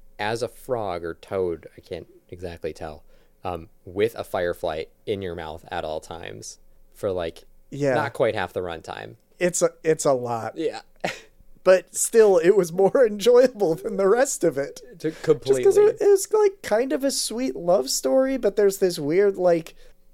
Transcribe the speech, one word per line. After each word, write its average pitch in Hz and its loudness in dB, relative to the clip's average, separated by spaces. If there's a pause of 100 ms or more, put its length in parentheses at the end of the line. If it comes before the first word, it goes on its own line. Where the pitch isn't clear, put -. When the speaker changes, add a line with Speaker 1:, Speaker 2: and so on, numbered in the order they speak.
(180)
Speaker 1:
as 113 -4
a 113 -6
frog 104 -6
or 82 -8
toad, 92 -6 (100)
I - -20
can't - -14 (220)
exactly 85 -12
tell, 78 -16 (380)
um, 87 -10 (180)
with 98 -2
a 104 -10
firefly 87 -4 (220)
in 98 -4
your 87 -8
mouth 82 -12
at 87 -6
all 78 -8
times 82 -16 (360)
for, 104 -6
like, 87 -6 (260)
Speaker 2:
Yeah. 139 -2
Speaker 1:
not 135 -2
quite 127 0
half 95 -4
the 95 -6
runtime. 87 -12 (220)
Speaker 2:
It's 175 0
a, 165 0 (120)
it's 160 -2
a 147 2
lot. 120 -4
Speaker 1:
Yeah. 156 -6 (220)
<laughs> - -6 (520)
Speaker 2:
But 185 4
still, 214 4
it 175 4
was 170 0
more 196 4
<laughs> 214 0
enjoyable 208 4
than 202 -6
the 196 2
rest 240 2
of 143 0
it. 139 -8 (160)
Speaker 1:
To-, 156 -4
Speaker 2:
Just - -16
'cause - -12
Speaker 1:
completely. 151 4
Speaker 2:
it, 440 2
it's, 403 2
like, 415 2
kind 254 -2
of 277 -4
a 277 0
sweet 247 -6
love 185 0
story, 262 0
but 202 -2
there's 196 2
this 180 0
weird, 190 0
like, 175 0 (400)